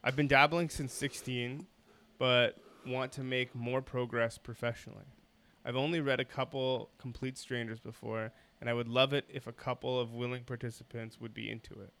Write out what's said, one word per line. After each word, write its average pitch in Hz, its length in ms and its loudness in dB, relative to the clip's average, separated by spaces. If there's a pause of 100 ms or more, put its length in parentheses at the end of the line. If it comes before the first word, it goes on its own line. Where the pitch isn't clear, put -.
I've 131 120 2
been 147 120 4
dabbling 151 420 8
since 135 240 -4
sixteen, 131 720 -4 (500)
but 123 400 6 (300)
want 127 260 -2
to 135 100 -6
make 127 300 0
more 123 280 0
progress 120 560 0
professionally. 113 680 -6 (580)
I've 123 120 -4
only 160 260 2
read 131 180 2
a 127 60 0
couple 131 720 -2
Complete 131 400 -6
Strangers 113 420 -6
before, 110 520 -6 (280)
and 120 100 -4
I 117 40 2
would 120 140 0
love 131 260 4
it 139 160 0
if - 160 -8
a 117 60 -8
couple 127 480 -2
of 117 140 -2
willing 123 300 -4
participants 117 800 -8
would 113 140 -10
be 110 160 -6
into 113 220 -10
it. 98 260 -16